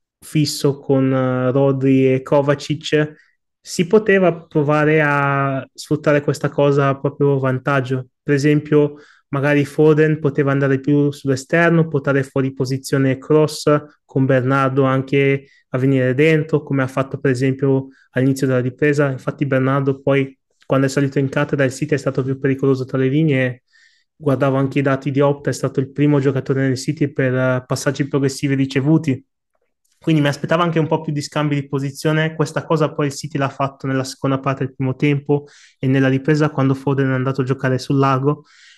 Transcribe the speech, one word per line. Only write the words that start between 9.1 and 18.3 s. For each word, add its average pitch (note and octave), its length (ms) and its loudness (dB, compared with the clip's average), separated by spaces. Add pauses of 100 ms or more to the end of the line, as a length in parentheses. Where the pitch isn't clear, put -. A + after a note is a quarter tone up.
magari C#3+ 360 0
Foden D#3 540 4
poteva C#3 320 0
andare C#3 280 2
più C#3+ 320 2
sull'esterno, E3 760 0
portare C#3 360 0
fuori C3+ 300 -2
posizione C3+ 640 -2
cross, D3+ 520 0 (360)
con C3+ 200 0
Bernardo C3+ 580 2
anche C#3 640 0 (240)
a C3 80 -6
venire C3 360 0
dentro, D3+ 500 2
come C3+ 200 -2
ha B2+ 40 -2
fatto C3+ 320 -4
per C#3 120 0
esempio C3+ 580 0 (220)
all'inizio C3+ 360 0